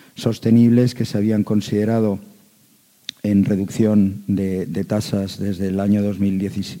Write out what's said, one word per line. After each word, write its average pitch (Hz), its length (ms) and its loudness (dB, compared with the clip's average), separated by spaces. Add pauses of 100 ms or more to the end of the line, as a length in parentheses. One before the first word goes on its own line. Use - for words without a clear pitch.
(140)
sostenibles 117 800 4
que 117 100 -4
se 110 140 -6
habían 107 240 0
considerado 107 800 0 (1040)
en 101 220 4
reducción 101 840 0
de, 95 380 -2
de 98 180 -4
tasas 104 540 -4
desde 98 300 -4
el 95 120 -2
año 101 220 2
dos 101 180 -2
mil 98 180 0
diez, 98 420 -6